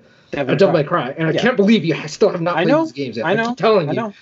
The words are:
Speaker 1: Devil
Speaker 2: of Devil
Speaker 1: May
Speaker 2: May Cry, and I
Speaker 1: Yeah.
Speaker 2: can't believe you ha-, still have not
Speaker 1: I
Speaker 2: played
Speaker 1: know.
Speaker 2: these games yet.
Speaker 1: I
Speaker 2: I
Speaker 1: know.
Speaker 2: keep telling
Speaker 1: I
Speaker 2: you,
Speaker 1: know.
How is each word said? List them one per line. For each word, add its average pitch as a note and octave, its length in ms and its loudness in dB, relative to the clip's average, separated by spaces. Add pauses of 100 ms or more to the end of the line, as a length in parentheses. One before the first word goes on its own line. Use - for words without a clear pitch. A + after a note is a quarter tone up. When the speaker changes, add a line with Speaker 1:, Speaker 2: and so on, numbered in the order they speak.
(320)
Speaker 1:
Devil C#3 220 -2
Speaker 2:
of D3+ 60 4
Devil F3 140 4
Speaker 1:
May D#3+ 80 2
Speaker 2:
May - 60 -4
Cry, C#3 300 -2
and D#3+ 120 -2
I - 20 0
Speaker 1:
Yeah. E3+ 100 -2
Speaker 2:
can't B3 140 2
believe G3+ 300 4
you D#3+ 100 0
ha-, - 120 -10
still F#3 220 0
have F3 120 -4
not E3+ 160 -2
Speaker 1:
I E3+ 60 2
Speaker 2:
played - 100 0
Speaker 1:
know. D#4+ 100 4
Speaker 2:
these D#4+ 80 -8
games B2+ 240 -8
yet. A2+ 100 -4
Speaker 1:
I E3 60 0
Speaker 2:
I G3+ 40 0
Speaker 1:
know. A3+ 140 -2
Speaker 2:
keep B3 80 -6
telling G3 320 2
Speaker 1:
I D#3+ 40 -2
Speaker 2:
you, F#3+ 80 -2
Speaker 1:
know. G#3+ 200 -6